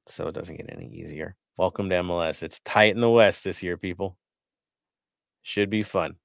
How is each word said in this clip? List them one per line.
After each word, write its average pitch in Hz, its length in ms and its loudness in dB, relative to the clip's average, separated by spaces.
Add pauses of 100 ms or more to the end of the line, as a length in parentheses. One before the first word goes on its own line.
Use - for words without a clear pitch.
so - 200 -8
it 80 80 -8
doesn't 80 200 -12
get - 160 -14
any - 160 -14
easier. 82 480 -12 (220)
Welcome 92 320 -2
to 92 60 2
M 90 140 -2
L 87 120 -2
S. 80 200 -4
It's - 200 -12
tight 107 320 4
in 117 80 0
the 117 80 6
West 110 340 6
this 92 180 -6
year, 87 160 -4
people. 92 380 -6 (1300)
Should 101 280 -2
be 107 140 0
fun. 85 420 -4